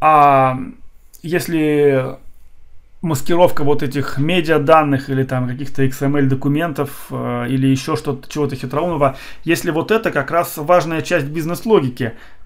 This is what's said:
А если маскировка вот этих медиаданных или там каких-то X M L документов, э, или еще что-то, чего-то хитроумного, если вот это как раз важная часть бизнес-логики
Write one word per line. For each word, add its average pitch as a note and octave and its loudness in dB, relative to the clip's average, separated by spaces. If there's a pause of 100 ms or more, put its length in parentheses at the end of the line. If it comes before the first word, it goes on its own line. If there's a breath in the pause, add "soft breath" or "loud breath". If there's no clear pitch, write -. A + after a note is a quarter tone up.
А C#3 4 (640)
если D3+ 0 (880)
маскировка E3+ 4
вот C#3+ 4
этих C#3 -4
медиаданных D3+ 2
или C3+ 0
там C3 -2
каких-то C3 -2
X C3+ 0
M C#3+ 0
L C#3+ 4
документов, C#3+ -2
э, B2 -6
или C3 0
еще C3+ 0
что-то, C#3 -6
чего-то D3 -4
хитроумного, C#3+ -2 (280 loud breath)
если E3 0
вот D#3 -2
это A3 0
как C#3+ -2
раз E3+ -2
важная D#3+ 0
часть F3 -2
бизнес-логики D3+ -2 (320 loud breath)